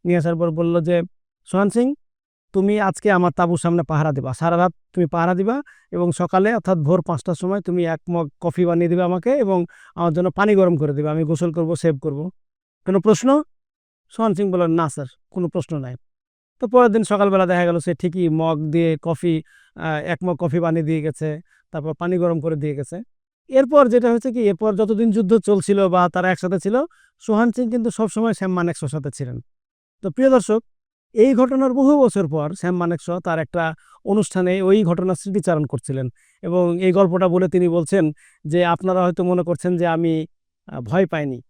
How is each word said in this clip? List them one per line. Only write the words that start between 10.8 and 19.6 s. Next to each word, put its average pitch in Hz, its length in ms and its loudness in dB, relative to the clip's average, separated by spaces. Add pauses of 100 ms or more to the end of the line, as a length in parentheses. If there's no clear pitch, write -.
দিবে, 147 160 -4
আমি 156 140 -2
গোসল 165 280 -2
করব, 165 240 -2
শেভ 156 260 0
করব। 151 280 -6 (560)
কোনো 190 140 2
প্রশ্ন?" 254 440 4 (680)
সোহান 226 240 -2
সিং 196 180 -2
বলল, 180 140 0
"না 165 240 0
স্যার, 143 160 -10 (240)
কোনো 180 200 -6
প্রশ্ন 156 300 -6
নাই।" 127 160 -12 (640)
তো 240 80 -2
পরের 240 240 6
দিন 220 120 2
সকালবেলা 196 420 2
দেখা 175 200 2
গেল 170 140 0
সে 175 140 -4
ঠিকই 175 360 -2
মগ 160 300 0
দিয়ে 160 420 0
কফি, 165 420 -2 (320)